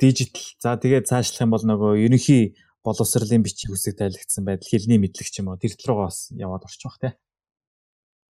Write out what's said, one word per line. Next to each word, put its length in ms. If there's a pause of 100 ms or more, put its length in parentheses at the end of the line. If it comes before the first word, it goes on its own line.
дижитал. 400 (160)
За 160
тэгээд 320
цаашлах 400
юм 80
бол 160
нөгөө 220 (100)
ерөнхий 560 (240)
боловсролын 640
бичиг 240
үсэг 320
тайлагдсан 400
байдал, 240
хэлний 320
мэдлэг 320
ч 160
юм 80
уу, 80
тэр 160
тал 160
руугаа 160
бас 240
яваад 320
орчих 240
бах, 80
те. 160 (1200)